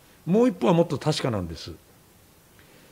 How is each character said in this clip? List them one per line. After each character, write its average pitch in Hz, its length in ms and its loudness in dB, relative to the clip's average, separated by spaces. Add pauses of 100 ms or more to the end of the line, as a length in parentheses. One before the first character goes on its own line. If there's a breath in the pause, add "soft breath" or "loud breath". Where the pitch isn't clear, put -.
(240 soft breath)
も 196 180 2
う 254 60 4
一 247 60 0
歩 - 120 -2
は 202 60 4
も 170 100 4
っ 170 60 2
と 135 100 -4
確 - 240 -2
か 135 80 -2
な 107 80 -2
ん 90 80 -4
で 80 100 -10
す。 - 160 -14 (1200 soft breath)